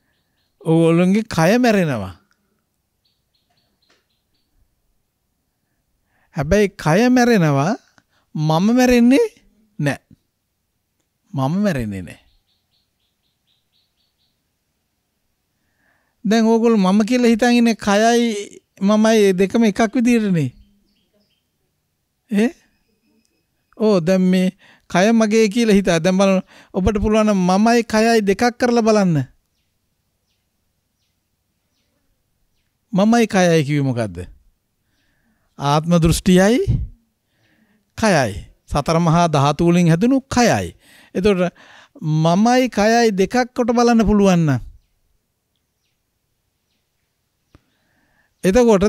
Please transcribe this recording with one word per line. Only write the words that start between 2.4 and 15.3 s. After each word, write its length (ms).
හැබැයි 340
කය 380
මැරෙනවා 640
මම 360
මැරෙන්නේ 560
ね。 240
මම 280
මැරෙන්නේ 400
නෑ. 160